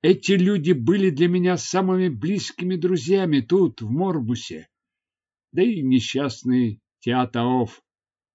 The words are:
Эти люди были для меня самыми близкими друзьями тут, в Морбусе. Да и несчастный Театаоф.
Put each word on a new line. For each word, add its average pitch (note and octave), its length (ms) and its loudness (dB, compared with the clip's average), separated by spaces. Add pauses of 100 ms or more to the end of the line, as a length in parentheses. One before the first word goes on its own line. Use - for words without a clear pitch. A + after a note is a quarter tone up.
Эти - 300 2
люди F3+ 400 2
были F3+ 380 2
для D#3 180 0
меня F3+ 300 0
самыми F#3 500 0
близкими F3 680 -4
друзьями F3 640 0
тут, E3 420 0
в A2 80 -6
Морбусе. B2 800 -4 (840)
Да E3+ 100 0
и G#3 200 0
несчастный B2+ 960 0 (200)
Театаоф. A#2+ 840 -2 (520)